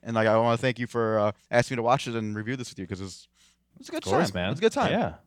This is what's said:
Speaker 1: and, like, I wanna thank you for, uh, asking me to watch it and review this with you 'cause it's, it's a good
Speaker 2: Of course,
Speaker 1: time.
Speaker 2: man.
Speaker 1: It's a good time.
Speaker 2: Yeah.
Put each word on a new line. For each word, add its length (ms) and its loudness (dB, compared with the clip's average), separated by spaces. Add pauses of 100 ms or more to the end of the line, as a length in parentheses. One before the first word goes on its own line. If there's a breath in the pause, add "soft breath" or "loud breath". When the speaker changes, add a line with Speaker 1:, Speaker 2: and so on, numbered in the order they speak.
Speaker 1:
and, 140 -6
like, 100 4
I 120 6
wanna 180 4
thank 240 -2
you 60 -4
for, 320 0
uh, 140 2 (180)
asking 260 2
me 20 -4
to 40 -2
watch 260 2
it 80 -4
and 180 -4
review 220 -6
this 140 -10
with 80 -18
you 80 -8
'cause 140 -8
it's, 280 -14 (500 soft breath)
it's 100 -20
a 40 -14
good 140 -6
Speaker 2:
Of 40 -2
course, 200 2
Speaker 1:
time. 120 -4
Speaker 2:
man. 80 -2
Speaker 1:
It's 100 -4
a 20 -4
good 100 4
time. 180 0
Speaker 2:
Yeah. 240 0 (120)